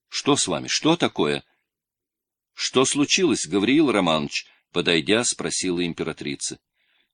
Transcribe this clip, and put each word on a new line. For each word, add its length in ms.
«Что 280
с 100
вами? 220
Что 280
такое?» 480
«Что 320
случилось, 600
Гавриил 460
Романович?» 540
подойдя, 480
спросила 640
императрица. 720